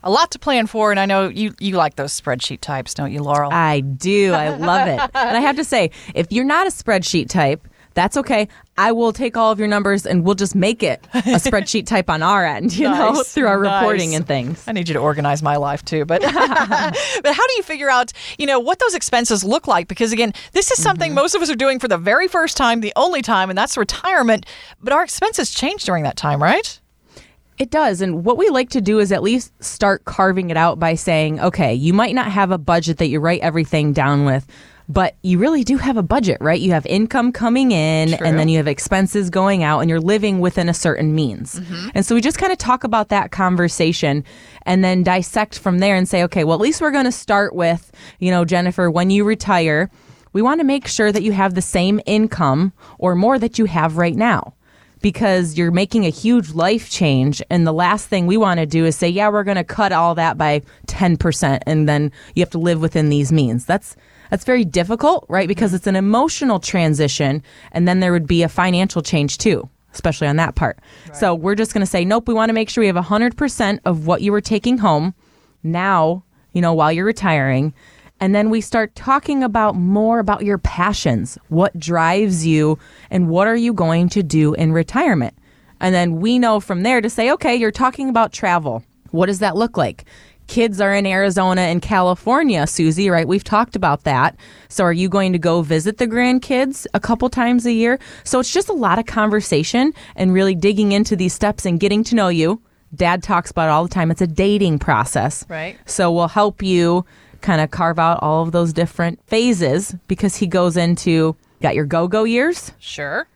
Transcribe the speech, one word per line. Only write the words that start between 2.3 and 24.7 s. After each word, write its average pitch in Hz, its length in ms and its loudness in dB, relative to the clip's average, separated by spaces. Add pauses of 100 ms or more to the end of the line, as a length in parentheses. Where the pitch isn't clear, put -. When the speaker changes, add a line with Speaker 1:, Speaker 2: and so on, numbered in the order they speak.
Speaker 1:
types, 135 340 -8
don't 143 200 -6
you, 147 100 -6
Laurel? 143 300 0
Speaker 2:
I 156 260 2
do. 180 540 0
I 151 160 0
love 175 400 0
it. 139 100 -2
Speaker 1:
<laughs> 262 160 -4
Speaker 2:
And 240 220 0
I - 20 2
have 285 160 0
to 294 80 -4
say, 196 280 0 (220)
if 170 160 -2
you're 233 140 -2
not 320 240 0
a 359 40 -2
spreadsheet 180 580 -2
type, 156 360 0 (280)
that's 185 240 0
okay. 214 300 0 (280)
I 202 160 2
will 233 220 0
take 233 240 -6
all 220 140 4
of 208 80 -2
your 214 80 0
numbers 202 400 0
and 175 180 2
we'll 196 80 2
just 196 220 -2
make 208 260 0
it 151 320 -4
a 247 40 0
Speaker 1:
<laughs> 240 40 0 (160)
Speaker 2:
spreadsheet 208 480 -2
type 196 240 0
on 156 140 -2
our 190 200 2
end, 160 320 -2
you 254 140 0
know, 269 240 2
Speaker 1:
Nice. 277 180 -2
Speaker 2:
through 277 160 0
our 196 120 2
reporting 196 500 0
Speaker 1:
Nice. 156 80 -2
Speaker 2:
and 165 100 -4
things. 135 400 -4
Speaker 1:
I - 40 -8
need 175 180 -4
you 156 40 -4
to 143 60 0
organize 147 440 -2
my 147 140 0
life 143 280 -4
too. 156 180 -2
But, 170 180 0
<laughs> 277 120 0 (340)
but 320 680 -2
how 453 140 2
do 523 80 0
you 403 80 -2
figure 285 260 -4
out, 247 220 2 (260)
you 294 80 -4
know, 269 140 2
what 311 200 -2
those 466 160 2
expenses 233 480 -2
look 226 240 -2
like? 175 200 0
Because 220 240 -4
again, 226 220 -2 (200)
this 392 180 0
is 440 100 0
something 370 220 0
Speaker 2:
Mm-hmm. 311 120 -4
Speaker 1:
most 302 200 0
of 359 60 0
us 311 80 -2
are 294 60 -2
doing 262 240 0
for 254 80 -6
the 190 100 0
very 226 300 0
first 330 280 -2
time, 233 260 0
the 208 140 -6
only 311 260 0
time, 190 280 0
and 185 80 -4
that's 226 200 -2
retirement. 247 680 0 (360)